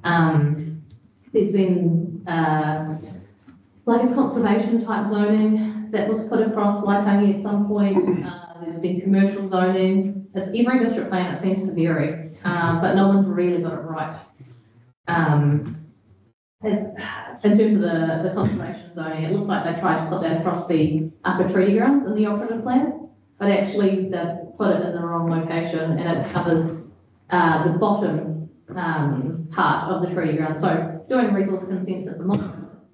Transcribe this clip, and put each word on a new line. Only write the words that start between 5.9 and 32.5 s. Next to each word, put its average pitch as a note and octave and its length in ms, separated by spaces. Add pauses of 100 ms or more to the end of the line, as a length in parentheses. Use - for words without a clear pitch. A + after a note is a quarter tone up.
that G#3 160
was A3 160
put A3 160
across G3+ 440
Waitangi G3+ 520
at - 60
some G3+ 260
point. G3+ 580
Uh, - 340
there's E3 200
been F3+ 200
commercial G3 480
zoning. F#3+ 840
It's F#3 140
every A#3+ 360
district - 260
plan, F#3+ 220
it - 60
seems F#3+ 300
to D#3+ 60
vary, D#3+ 580 (120)
uh, E3+ 360
but F#3 160
no G3 120
one's G3 200
really F3 340
got C#3 120
it C#3+ 80
right. D#3+ 320 (920)
Um, D3 760 (760)
it, G#3 320 (480)
in G#3 160
terms G#3+ 160
of F3 60
the, E3 420
the F#3 140
conservation - 580
zoning, D#3+ 300
it E3 80
looked G3+ 160
like - 160
they E3 160
tried - 240
to - 40
put - 140
that E3 180
across F3 280
the D#3 420 (140)
upper F#3 240
treaty G3+ 280
grounds C4+ 300
in G#3 80
the G#3+ 100
operative A3 380
plan, C4 460 (280)
but G3+ 140
actually G3 580
they E3+ 280 (200)
put F#3+ 200
it F3+ 100
in F3 60
the F3 80
wrong E3+ 280
location E3 720
and D#3+ 240
it - 100
covers, E3 500 (480)
uh, E3 340
the E3+ 140
bottom, D#3+ 720 (280)
um, D#3 760
part - 400
of E3+ 120
the F3 120
treaty D#3+ 240
ground. D#3 220
So - 480
doing A3+ 260
resource F#3+ 300
consents F#3 420
at - 120
the E3 60
moment - 440 (260)